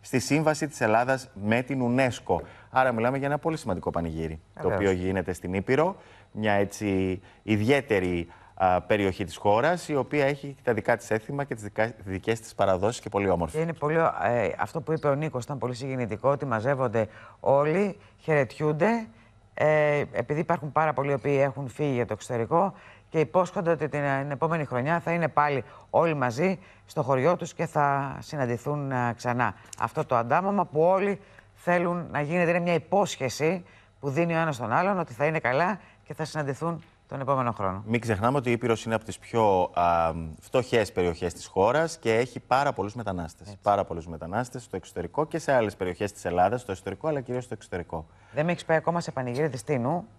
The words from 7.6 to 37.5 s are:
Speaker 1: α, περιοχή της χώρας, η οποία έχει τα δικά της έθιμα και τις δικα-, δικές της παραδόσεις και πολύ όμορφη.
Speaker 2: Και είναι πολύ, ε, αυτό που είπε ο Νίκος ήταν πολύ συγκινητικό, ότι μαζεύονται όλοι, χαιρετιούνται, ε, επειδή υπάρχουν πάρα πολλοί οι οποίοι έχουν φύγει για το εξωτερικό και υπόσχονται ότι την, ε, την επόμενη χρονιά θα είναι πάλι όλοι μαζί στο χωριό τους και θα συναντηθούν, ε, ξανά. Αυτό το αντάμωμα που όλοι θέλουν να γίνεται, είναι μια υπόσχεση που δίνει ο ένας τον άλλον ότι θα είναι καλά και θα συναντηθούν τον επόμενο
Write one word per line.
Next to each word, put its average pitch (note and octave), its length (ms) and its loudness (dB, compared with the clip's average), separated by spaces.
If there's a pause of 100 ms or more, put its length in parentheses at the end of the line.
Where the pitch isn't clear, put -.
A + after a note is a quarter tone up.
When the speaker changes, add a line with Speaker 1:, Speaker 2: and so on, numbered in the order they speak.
Speaker 1:
α, F2+ 280 2
περιοχή G2+ 420 0
της - 140 -8
χώρας, C3 520 2
η D3+ 60 -2
οποία C3+ 300 0
έχει C#3+ 380 -4
τα B2 100 2
δικά A2 240 2
της - 140 -14
έθιμα C#3 320 -2
και C#3 100 -8
τις A2 100 -10
δικα-, A2 280 -2 (120)
δικές F#2+ 360 -4
της - 160 -18
παραδόσεις G2 460 2
και G#2+ 80 -12
πολύ G2+ 200 0
όμορφη. E2+ 260 0
Speaker 2:
Και D#3+ 60 0
είναι E3 120 -2
πολύ, D#3 240 -2
ε, A#2+ 600 2
αυτό - 240 -4
που D#3 100 -6
είπε D3+ 160 -2
ο C#3+ 60 2
Νίκος C#3 300 -4
ήταν C#3+ 140 -8
πολύ B2 180 -4
συγκινητικό, B2+ 540 -2
ότι D3 160 0
μαζεύονται A#2+ 640 0 (320)
όλοι, D#3 580 2 (220)
χαιρετιούνται, D#3 880 0 (460)
ε, D3 580 4
επειδή D3 280 -2
υπάρχουν D3+ 320 -2
πάρα D#3 220 2
πολλοί C#3 180 -2
οι - 20 2
οποίοι C#3 300 0
έχουν C#3 240 -2
φύγει C#3+ 260 -2
για A#2+ 120 0
το A#2+ 80 -6
εξωτερικό D3 600 0 (360)
και D#3+ 100 0
υπόσχονται F3 520 2
ότι D3+ 180 0
την, D3 140 -2
ε, C3+ 180 0
την D3 100 -6
επόμενη D#3 340 0
χρονιά C#3 340 0
θα E3 120 -4
είναι E3+ 160 0
πάλι C#3+ 360 2 (260)
όλοι D#3 240 4
μαζί C#3+ 460 0 (260)
στο - 180 -4
χωριό C3+ 320 4
τους - 180 -10
και E3 120 -4
θα C#3 540 0
συναντηθούν, C#3 720 -2
ε, B2 260 0
ξανά. A#2+ 360 0 (260)
Αυτό D3+ 260 -2
το B2+ 100 0
αντάμωμα F3 500 2
που D3+ 160 -2
όλοι F#3+ 380 2 (360)
θέλουν F3 560 0
να C#3 100 -2
γίνεται, E3+ 280 2
είναι F3 100 2
μια F3 140 0
υπόσχεση E3+ 920 0 (340)
που C#3+ 100 -4
δίνει E3 260 0
ο E3 40 2
ένας D#3 180 0
τον A2+ 140 -4
άλλον F3+ 280 2
ότι D3 140 -6
θα C#3+ 120 0
είναι D#3 140 0
καλά E3 400 0 (280)
και D#3 60 -12
θα D#3 120 -6
συναντηθούν D#3 580 -6 (240)
τον C#3 140 -10
επόμενο C3 300 0